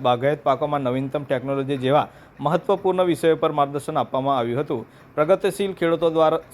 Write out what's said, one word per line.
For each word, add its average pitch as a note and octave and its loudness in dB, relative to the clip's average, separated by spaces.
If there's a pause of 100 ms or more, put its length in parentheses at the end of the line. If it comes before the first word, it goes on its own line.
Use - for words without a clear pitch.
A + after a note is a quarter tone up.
બાગાયત C3+ 0
પાકોમાં C#3+ 0
નવીનતમ C3+ -4
ટેકનોલોજી C3+ -4
જેવા C3 4 (380)
મહત્વપૂર્ણ F#3 0
વિષયો D#3+ 2
પર D#3 2
માર્ગદર્શન C#3+ -2
આપવામાં C3+ -2
આવ્યું A#2+ -2
હતું. C#3 -6 (300)
પ્રગતિશીલ F#3 0
ખેડૂતો E3 0
દ્વારા D#3+ 4 (120)